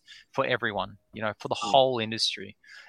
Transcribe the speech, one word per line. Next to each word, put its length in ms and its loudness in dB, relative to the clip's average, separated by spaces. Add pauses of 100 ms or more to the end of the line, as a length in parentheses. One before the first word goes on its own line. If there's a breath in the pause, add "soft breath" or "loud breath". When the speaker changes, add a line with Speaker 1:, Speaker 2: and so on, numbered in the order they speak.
(320 soft breath)
Speaker 1:
for 140 0
everyone, 500 -2 (180)
you 60 -10
know, 200 -2
for 80 -8
the 80 0
Speaker 2:
Mm. 160 -4
Speaker 1:
whole 260 6
industry. 580 -4 (320 soft breath)